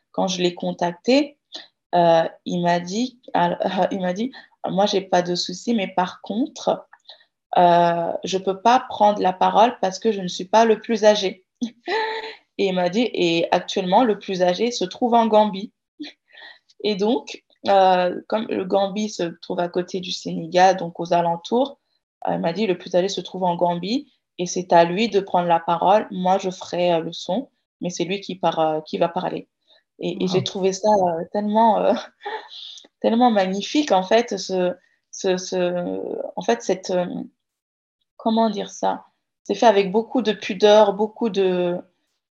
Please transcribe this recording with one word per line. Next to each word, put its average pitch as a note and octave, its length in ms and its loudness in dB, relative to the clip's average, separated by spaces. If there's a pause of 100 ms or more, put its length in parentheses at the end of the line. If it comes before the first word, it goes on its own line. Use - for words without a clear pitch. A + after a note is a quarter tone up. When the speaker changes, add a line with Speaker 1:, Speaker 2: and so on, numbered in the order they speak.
(120)
Speaker 1:
Quand F#3+ 160 -2
je F3+ 140 -6
l'ai F3 140 0
contacté, F3+ 840 -2 (580)
euh, E3 280 6 (220)
il F3 160 -4
m'a F3 180 0
dit, G3+ 400 -6 (160)
euh, F3 240 2
<laughs> F#3 320 -2
il G3+ 100 -4
m'a F3+ 120 -2
dit, « A3+ 180 -6 (380)
Moi, F#3+ 160 0
j'ai G3+ 160 -2
pas F#3 200 0
de F3 140 -4
souci, F3+ 380 -6
mais F#3+ 140 -2
par - 340 -4
contre, - 640 -4 (720)
euh, F3 540 4 (120)
je F#3 140 -4
peux F#3+ 240 -4
pas B3 280 4
prendre G#3 320 2
la F#3 120 2
parole F#3+ 480 4
parce F#3+ 180 -2
que A3+ 120 0
je G3 100 -6
ne F#3 60 -6
suis F3+ 180 -8
pas A3+ 200 4
le G#3+ 160 2
plus G#3+ 240 -2
âgé. » F#3+ 400 2 (1120)
Et G3 100 0
il F#3 80 -2
m'a F3+ 140 0
dit, « A3 240 0
Et E3 380 0
actuellement, F#3 520 2
le G3+ 160 0
plus F#3 220 -6
âgé F#3 300 2
se A#3+ 140 -6
trouve A3+ 280 -2
en A3+ 140 4
Gambie. » G#3 440 2 (1120)
Et G#3+ 120 0
donc, G#3+ 480 -2 (240)
euh, F#3 600 4
comme A3 220 -4
le G3 160 -2
Gambie G3 440 -2
se F#3 140 -6
trouve E3+ 360 -8
à F3 100 -4
côté F3+ 300 -6
du F3+ 120 -10
Sénégal, F3+ 680 2
donc E3+ 220 -8
aux E3+ 140 -4
alentours, F3 640 -2 (480)
euh, F2 60 -2
il F3 60 -4
m'a F3 140 -2
dit, « G#3 140 -2
Le F3 100 -2
plus - 180 -10
âgé F3+ 140 2
se F#3 120 -6
trouve F#3 220 -8
en F3 120 0
Gambie F3 560 -2 (260)
et F3+ 80 -4
c'est F3+ 260 -6
à E3+ 140 8
lui G3 240 0
de G3 100 2
prendre F3+ 280 0
la E3+ 120 2
parole. F3+ 520 2
Moi, F#3 260 0
je F#3+ 120 -4
ferai, F3 440 -2
euh, E3 60 2
le E3 140 -6
son, G#3+ 360 -6 (320)
mais E3+ 80 -6
c'est F3 160 -6
lui G3 160 -6
qui F#3 140 -10
par-, E3 240 -2
euh, D#3 220 0
qui - 160 -10
va F3 120 0
parler. » E3 380 -6 (540)
Et, F3+ 220 -4
et F#3 40 0
j'ai F#3 100 -2
Speaker 2:
Wow. F#3+ 60 2
Speaker 1:
trouvé F#3+ 300 -2
ça, F#3+ 160 -4
euh, F3+ 440 2
tellement, G#3 460 2
euh, F3+ 140 4
<laughs> - 1080 -12
tellement A#3 300 4
magnifique, G3+ 600 0
en F#3 120 4
fait, A#3 340 0
ce, F3+ 360 -2 (380)
ce, F#3 260 -2
ce, F3+ 800 -4 (200)
en F#3+ 40 -8
fait, A3+ 200 0
cette, F#3+ 300 -4
euh, F3+ 140 0 (1120)
comment A3+ 320 0
dire G3 200 -6
ça ? - 360 -4 (380)
C'est G3+ 120 -4
fait A#3+ 100 0
avec G3+ 260 4
beaucoup A3+ 300 0
de G#3+ 100 0
pudeur, G#3 600 4
beaucoup G#3+ 360 -4
de, F3+ 480 0 (540)